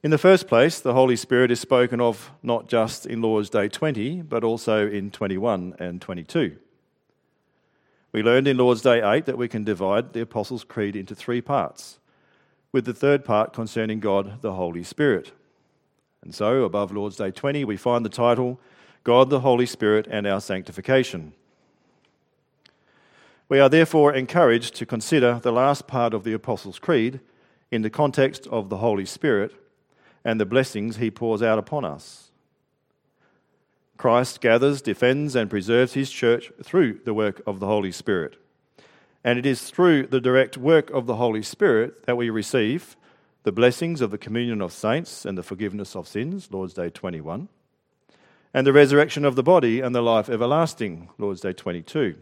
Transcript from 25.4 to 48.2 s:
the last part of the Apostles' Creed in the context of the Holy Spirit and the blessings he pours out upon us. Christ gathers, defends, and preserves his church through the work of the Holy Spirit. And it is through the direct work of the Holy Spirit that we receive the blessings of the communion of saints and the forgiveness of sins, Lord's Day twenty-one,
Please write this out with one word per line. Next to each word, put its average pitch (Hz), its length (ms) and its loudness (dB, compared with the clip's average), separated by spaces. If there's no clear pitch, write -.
the 123 80 0
last 135 340 2
part 120 280 -2
of 101 100 -6
the 113 80 -4
Apostles' 107 480 -8
Creed 131 400 0
in 113 100 -2
the 107 80 -4
context 135 580 -2
of 104 220 -6
the 101 80 -6
Holy 104 280 -2
Spirit 110 480 -2
and 113 160 -2
the 107 60 2
blessings 113 500 -2
he 113 160 -4
pours 113 300 -4
out 110 180 2
upon 143 240 -8
us. - 480 -14
Christ 123 420 0
gathers, 131 420 2
defends, 131 540 -2
and 110 140 0
preserves 117 420 0
his 135 180 -4
church - 440 0
through 139 400 0
the 113 100 -6
work 104 320 -2
of 98 140 -8
the 98 80 -6
Holy 101 240 0
Spirit. 87 460 -4
And 120 120 2
it 123 80 -6
is 131 240 -2
through 160 380 2
the 131 140 0
direct 127 340 2
work 147 360 2
of 131 140 -4
the 117 120 -4
Holy 110 260 -2
Spirit 123 600 0
that 123 100 0
we 120 140 -4
receive 110 680 -2
the 104 80 0
blessings 131 480 2
of 113 100 -2
the 104 80 -8
communion 113 440 -4
of 87 100 -6
saints 139 540 -4
and 98 120 -8
the 87 60 -10
forgiveness 98 540 -10
of 85 100 -12
sins, 165 420 -10
Lord's 95 240 -10
Day 87 160 -8
twenty-one, 87 600 -12